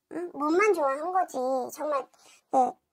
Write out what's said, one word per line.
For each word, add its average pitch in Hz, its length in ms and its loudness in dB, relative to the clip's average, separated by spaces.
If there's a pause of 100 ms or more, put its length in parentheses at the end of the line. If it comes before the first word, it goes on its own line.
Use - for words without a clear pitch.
(120)
응? 349 220 -8
몸만 339 400 2
좋아한 302 380 0
거지. 370 260 0 (380)
정말, 294 300 -4 (460)
네, 254 200 4 (200)